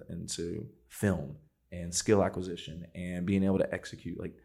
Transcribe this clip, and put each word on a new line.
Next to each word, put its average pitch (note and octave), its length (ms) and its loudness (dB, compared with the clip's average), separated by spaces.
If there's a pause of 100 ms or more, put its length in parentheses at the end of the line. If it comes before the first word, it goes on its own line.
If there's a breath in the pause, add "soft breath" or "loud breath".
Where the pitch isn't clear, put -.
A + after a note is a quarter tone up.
into E2+ 580 -6 (220)
film D#2+ 480 0 (340)
and F2 240 -6
skill G2+ 280 6
acquisition F2 680 -4
and F2+ 320 -4
being G2 180 6
able F#2+ 140 6
to - 160 2
execute, - 460 -8
like, F2 260 -8